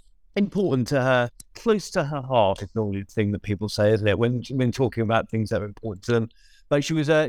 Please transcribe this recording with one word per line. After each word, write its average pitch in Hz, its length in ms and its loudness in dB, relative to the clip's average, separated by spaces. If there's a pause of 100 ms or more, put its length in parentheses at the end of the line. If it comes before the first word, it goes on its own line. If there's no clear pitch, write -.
(360)
important 175 520 0
to 139 140 2
her, 127 260 2 (280)
close 214 340 0
to 175 140 0
her 143 180 -6
heart 117 400 2
is 98 140 -10
normally 101 260 -2
the 92 80 -18
thing 104 220 0
that 101 100 -6
people 104 260 -4
say, 107 240 2
isn't 107 140 2
it? 101 100 4
When, 120 340 0
when 127 200 0
talking 113 320 -2
about 110 260 0
things 110 220 -2
that 110 100 -2
are 101 40 -6
important 104 400 -12
to 120 80 -2
them. 113 160 2 (400)
But 147 160 0
she 160 100 -2
was, 156 160 0
uh, 156 180 4